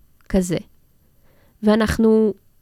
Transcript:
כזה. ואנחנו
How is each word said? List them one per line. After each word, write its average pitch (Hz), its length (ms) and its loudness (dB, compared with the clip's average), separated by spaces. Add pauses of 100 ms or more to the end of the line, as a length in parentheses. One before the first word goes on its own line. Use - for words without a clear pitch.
(280)
כזה. 180 280 -2 (1080)
ואנחנו 220 720 2 (260)